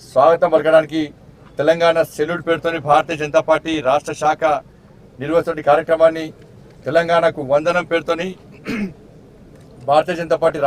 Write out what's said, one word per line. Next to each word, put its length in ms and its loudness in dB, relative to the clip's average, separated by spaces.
స్వాగతం 460 2
పలకడానికి 500 2
తెలంగాణ 400 2
సెల్యూట్ 320 -4
పేరుతోని 400 -2
భారతీయ 340 2
జనతా 280 0
పార్టీ 240 -2
రాష్ట్ర 240 -2
శాఖ 300 -2
నిర్వహిస్తున్న 500 -2
కార్యక్రమాన్ని, 560 2
తెలంగాణకు 580 0
వందనం 340 0
పేరుతోని 420 -4
<clears throat> 840 -14
భారతీయ 300 0
జనతా 180 -2
పార్టీ 300 -2